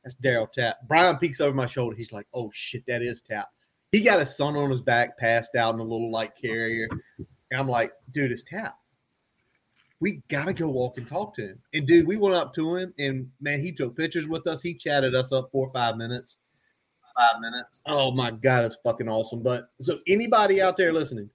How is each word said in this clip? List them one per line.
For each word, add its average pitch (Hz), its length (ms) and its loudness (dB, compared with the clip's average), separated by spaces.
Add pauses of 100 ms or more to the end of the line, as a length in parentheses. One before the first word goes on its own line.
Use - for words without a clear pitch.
that's 127 120 -16
Daryl 180 360 0
Tap." 117 280 -2 (100)
Brian 165 300 6
peeks 160 240 -2
over 143 120 2
my 127 120 0
shoulder. 120 280 -4
He's 113 180 -12
like, 101 200 -14
"Oh, 117 220 -8
shit, - 320 -12
that 120 160 -2
is 120 180 -6
Tap." 101 300 -8 (420)
He 214 80 6
got 208 200 6
his 135 140 -4
son 147 220 -2
on 143 140 0
his 123 100 0
back, 120 380 2
passed 117 360 0
out 113 200 2
in 113 60 -6
a 113 40 -6
little, 113 260 -4
like, 113 300 -4
carrier. 113 480 -4 (300)
And - 420 -10
I'm 135 80 -2
like, 117 240 0 (200)
"Dude, 135 200 0
it's 117 100 -8
Tap. - 360 -12 (1200)
We 170 300 -2
gotta 151 240 -2
go 165 160 -2
walk 123 260 -2
and 117 100 -10
talk 160 280 -6
to 117 80 -8
him." 95 160 -12 (160)
And, 147 120 -2
dude, 165 200 8
we 196 100 0
went 202 200 2
up 139 180 -2
to 165 220 -2
him, 185 220 -6
and, 131 320 -4 (120)
man, 143 180 -2
he 175 100 -6
took 131 280 -6
pictures 160 280 -4
with 160 200 -6
us. 160 160 -4
He 175 100 -4
chatted 139 420 0
us 127 160 0
up 131 220 -2
for 131 220 0
five 117 240 0
minutes. 123 400 -8 (800)
Five - 240 6
minutes. - 420 -10
Oh, 139 280 2
my 123 180 0
God, 120 340 4
it's 110 180 -4
fucking 113 280 -2
awesome. 110 320 -2
But, 123 260 -2 (140)
so 147 160 -2 (100)
anybody 208 540 4
out 185 160 2
there 170 140 4
listening 127 420 -4